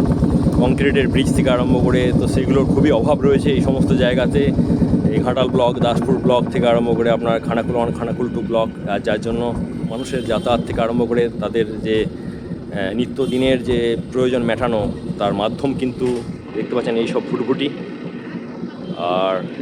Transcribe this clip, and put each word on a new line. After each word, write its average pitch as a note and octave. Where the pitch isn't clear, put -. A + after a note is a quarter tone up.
কংক্রিটের C3
ব্রিজ C3+
থেকে C3+
আরম্ভ B2
করে, B2+
তো -
সেগুলোর C3+
খুবই C#3+
অভাব B2+
রয়েছে C#3
এই C3
সমস্ত C3+
জায়গাতে। B2
এই C#3+
ঘাটাল B2+
ব্লক, B2
দাসপুর A#2+
ব্লক B2
থেকে A#2+
আরম্ভ A#2
করে A#2
আপনার A#2
খানাকুল A#2
ওয়ান, A#2
খানাকুল A#2
টু A#2
ব্লক, A2
আর G2+
যার G#2+
জন্য A#2
মানুষের B2+
যাতায়াত A#2
থেকে B2
আরম্ভ A#2
করে A#2+
তাদের G#2+
যে, A2
আহ, -
নিত্যদিনের B2
যে A#2+
প্রয়োজন B2+
মেটানো, A#2
তার G2+
মাধ্যম A2+
কিন্তু B2+
দেখতে A2
পাচ্ছেন A#2+
এই A2+
সব A#2
ফুটফুটি। B2
আর F#2+